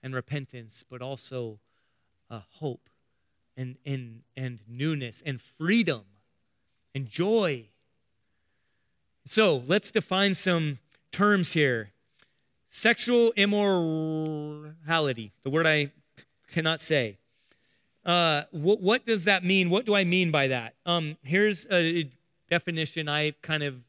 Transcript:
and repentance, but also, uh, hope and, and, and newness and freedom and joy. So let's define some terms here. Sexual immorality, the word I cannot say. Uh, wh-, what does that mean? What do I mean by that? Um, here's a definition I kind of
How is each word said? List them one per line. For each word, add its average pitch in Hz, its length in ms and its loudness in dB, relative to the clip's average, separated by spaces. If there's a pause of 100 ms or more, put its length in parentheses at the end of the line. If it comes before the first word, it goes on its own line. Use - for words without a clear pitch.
and 131 120 -10
repentance, 127 760 -8
but 127 100 -14
also, 123 580 -8 (720)
uh, 113 120 -14 (160)
hope - 340 -10 (680)
and, 127 200 -10 (100)
and, 123 340 -8 (160)
and 123 320 -8
newness 131 560 -6
and 131 160 -6
freedom 165 640 0 (920)
and 135 140 -6
joy. 175 560 0 (1600)
So 175 420 2
let's 185 240 0
define 196 440 0
some 160 440 0 (320)
terms 202 440 2
here. 123 380 0 (760)
Sexual 233 680 2
immorality, 156 2000 0 (100)
the 139 60 -4
word 160 180 2
I 151 240 2 (580)
cannot 160 340 -2
say. 120 340 0 (880)
Uh, 170 460 2
wh-, 185 320 2
what 214 240 2
does 214 180 0
that 190 180 2
mean? 185 280 2
What 220 160 2
do 208 80 2
I 196 100 4
mean 180 260 2
by 139 180 2
that? 117 260 -4 (100)
Um, 165 380 -2
here's 190 480 0
a 170 400 0 (400)
definition 160 580 -4
I 151 220 -2 (100)
kind 156 220 -4
of 135 260 -8